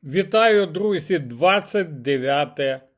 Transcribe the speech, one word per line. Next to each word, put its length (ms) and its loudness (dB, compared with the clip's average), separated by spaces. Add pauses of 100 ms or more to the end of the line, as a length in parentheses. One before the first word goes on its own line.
Вітаю, 580 2
друзі, 540 -2
двадцять 800 0
дев'яте 800 -2 (160)